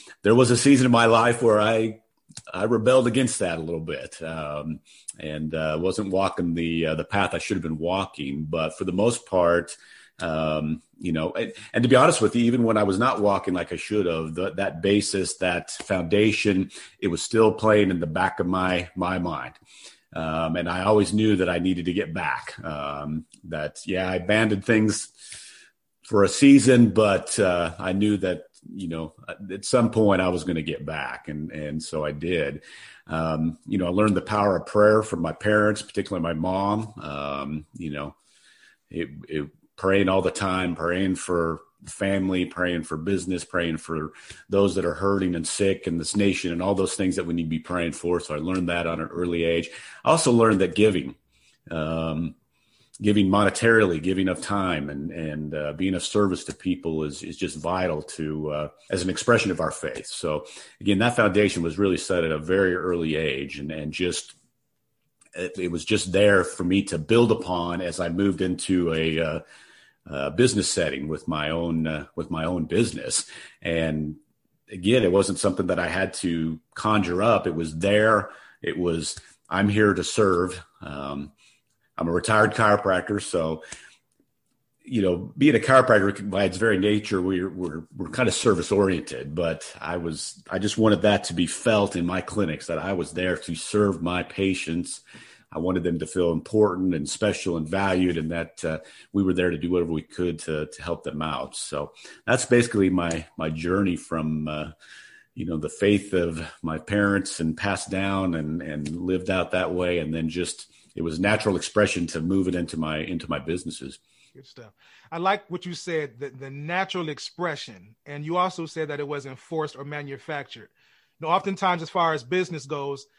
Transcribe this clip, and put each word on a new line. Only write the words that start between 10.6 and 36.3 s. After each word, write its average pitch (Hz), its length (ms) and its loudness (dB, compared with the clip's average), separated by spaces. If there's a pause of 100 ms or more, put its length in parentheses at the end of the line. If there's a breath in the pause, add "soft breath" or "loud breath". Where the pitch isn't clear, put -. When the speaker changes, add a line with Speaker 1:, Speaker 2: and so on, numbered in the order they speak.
Speaker 1:
you 90 140 -4
know, 80 180 -2
and, 117 200 -6 (220 loud breath)
and 117 80 2
to 120 80 4
be 127 60 8
honest 156 260 6
with 107 140 2
you, 120 80 4
even 120 180 2
when 113 160 2
I 104 60 4
was 98 160 2
not 117 220 2
walking 98 340 2
like 87 180 -4
I - 20 -4
should 104 300 -2
have, 80 300 -2
the, 90 160 -4
that 87 320 -6
basis, 98 540 2
that 87 340 -2
foundation, 98 960 2 (300 loud breath)
it - 80 -2
was 85 160 -2
still 110 280 4
playing 107 380 4
in 87 100 -2
the 82 60 -2
back 92 340 -2
of 90 60 -2
my, 90 500 0
my 92 220 -2
mind. 76 380 -6 (580 loud breath)
Um, 80 440 -2
and 85 120 -2
I 92 140 -2
always 104 300 4
knew 107 240 4
that 90 120 2
I 87 80 0
needed 87 280 0
to 87 80 0
get 85 200 -4
back, 76 400 -6 (100)
um, 73 600 -6 (200)
that, 76 420 -8
yeah, 92 200 -2
I 92 100 -2
abandoned 104 460 2
things 107 460 2 (920 loud breath)
for 101 200 4
a 95 60 6
season, 127 600 8
but, 98 480 2
uh, 87 400 2
I 92 140 -4
knew 104 240 2
that, 90 260 -4 (300)
you 92 160 -8
know, 80 240 -8 (360)
at 101 140 -10
some 117 280 4
point 101 300 6
I 92 60 2
was 87 160 0
gonna 80 180 0
get 73 240 -6
back. 71 440 -8
And, 76 220 -8
and 76 300 -6
so 78 220 -6
I 76 80 -2
did. 73 520 -4 (420 loud breath)
Um, 80 600 -2
you - 120 -4
know, 90 80 0
I 87 60 -2
learned 101 260 2
the - 40 0
power 101 360 2
of 82 80 -4
prayer 107 380 6
from 85 180 -4
my 82 100 -2
parents, 104 500 2
particularly 92 400 -4
my 85 120 -2